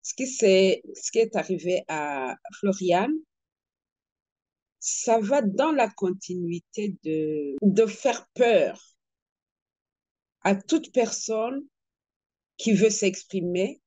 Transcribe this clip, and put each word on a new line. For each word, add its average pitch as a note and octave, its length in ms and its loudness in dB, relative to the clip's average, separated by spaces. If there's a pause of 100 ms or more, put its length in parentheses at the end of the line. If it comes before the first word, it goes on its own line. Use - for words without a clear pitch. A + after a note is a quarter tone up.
ce - 100 -12
qui C4 140 -6
s'est, F#3+ 540 4 (120)
ce - 180 -10
qui A3 80 0
est A3 160 0
arrivé F3+ 520 -2
à D3 480 -6 (240)
Florian, F#3+ 500 0 (1700)
ça - 400 0
va B3+ 220 0
dans A3 300 0
la B3 180 2
continuité F3+ 1120 -6
de, D#3 580 -4
de G#3 240 4
faire A#3 480 -4
peur G3+ 640 2 (1500)
à G3 140 2
toute D#4 380 -2
personne A#3 720 -2 (920)
qui A3 160 2
veut G#3 180 6
s'exprimer F#3 960 -2